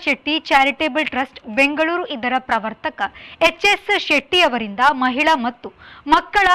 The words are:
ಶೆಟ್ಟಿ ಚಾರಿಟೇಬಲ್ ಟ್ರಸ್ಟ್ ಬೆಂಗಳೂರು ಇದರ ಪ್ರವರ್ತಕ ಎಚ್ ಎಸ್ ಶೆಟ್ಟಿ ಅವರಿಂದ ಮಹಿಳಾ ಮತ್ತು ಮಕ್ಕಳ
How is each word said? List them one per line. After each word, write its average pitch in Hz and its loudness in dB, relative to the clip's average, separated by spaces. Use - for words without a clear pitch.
ಶೆಟ್ಟಿ 294 -2
ಚಾರಿಟೇಬಲ್ 277 0
ಟ್ರಸ್ಟ್ 254 -6
ಬೆಂಗಳೂರು 320 0
ಇದರ 247 -4
ಪ್ರವರ್ತಕ 220 -6
ಎಚ್ 330 -4
ಎಸ್ - -2
ಶೆಟ್ಟಿ 294 0
ಅವರಿಂದ 233 -6
ಮಹಿಳಾ 269 2
ಮತ್ತು - -8
ಮಕ್ಕಳ 370 2